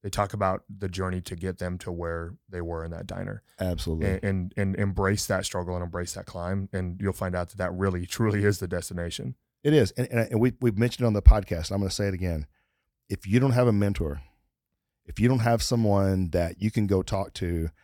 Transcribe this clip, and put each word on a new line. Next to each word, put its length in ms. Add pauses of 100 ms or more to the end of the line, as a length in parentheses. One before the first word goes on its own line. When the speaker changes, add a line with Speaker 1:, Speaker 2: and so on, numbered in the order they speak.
Speaker 1:
They 60
talk 240
about 300 (120)
the 140
journey 340
to 140
get 220
them 200
to 140
where 420 (140)
they 140
were 220
in 80
that 140
diner. 360 (180)
Speaker 2:
Absolutely. 480
Speaker 1:
And, 160
and, 320
and 200
embrace 500
that 180
struggle 300
and 100
embrace 300
that 120
climb. 460
And 300
you'll 100
find 240
out 140
that 80
that 160
really, 320
truly 380
is 160
the 80
destination. 680 (280)
Speaker 2:
It 120
is. 180
And, 180
and, 200
and 100
we, 220
we've 160
mentioned 260
it 20
on 60
the 80
podcast, 480
and 60
I'm 60
gonna 100
say 180
it 60
again. 320 (640)
If 160
you 140
don't 100
have 180
a 40
mentor, 500 (840)
if 160
you 80
don't 120
have 220
someone 680
that 320
you 80
can 160
go 160
talk 320
to 340 (160)